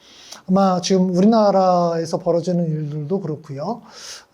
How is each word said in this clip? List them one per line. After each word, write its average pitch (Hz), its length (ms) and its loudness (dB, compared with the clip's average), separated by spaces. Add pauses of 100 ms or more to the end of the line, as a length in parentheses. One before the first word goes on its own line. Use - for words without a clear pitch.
(480)
아마 185 320 2
지금 185 360 0
우리나라에서 185 1000 2
벌어지는 170 500 0
일들도 151 520 -6
그렇고요. 156 640 -8 (520)